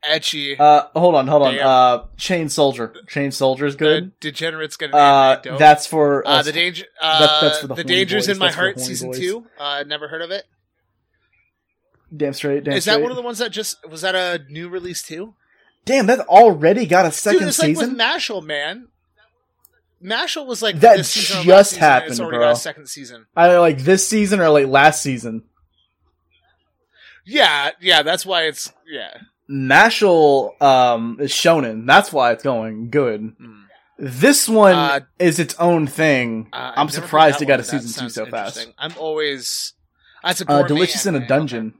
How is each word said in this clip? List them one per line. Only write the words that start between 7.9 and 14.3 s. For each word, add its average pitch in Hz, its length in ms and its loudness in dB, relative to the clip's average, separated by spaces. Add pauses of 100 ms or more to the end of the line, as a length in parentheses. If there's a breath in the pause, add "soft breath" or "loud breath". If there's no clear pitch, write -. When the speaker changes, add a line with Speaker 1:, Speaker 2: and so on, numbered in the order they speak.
Speaker 1:
Danger's 190 320 -2
Speaker 2:
boys. - 80 -4
Speaker 1:
in 190 40 -10
My 190 80 0
Speaker 2:
That's 165 100 -2
for 170 40 -8
the 180 40 0
Speaker 1:
Heart 196 120 -4
Speaker 2:
horny 254 120 -10
Speaker 1:
season 135 220 -10
Speaker 2:
boys. 127 100 -12
Speaker 1:
two. 214 260 -8 (120)
Uh, 143 280 -8
never 147 220 -12
heard 160 140 -12
of 170 80 -12
it. 196 140 -10 (1700)
Speaker 2:
Damn 143 200 -6
straight, 143 300 -6
damn 143 100 -4
Speaker 1:
Is 165 100 -2
that 185 80 -2
Speaker 2:
straight. 220 100 0
Speaker 1:
one 240 80 -4
of 254 60 -10
the 247 60 -10
ones 240 160 -10
that 233 140 -6
just, - 360 -12
was 160 140 -16
that 185 120 -4
a 175 360 -4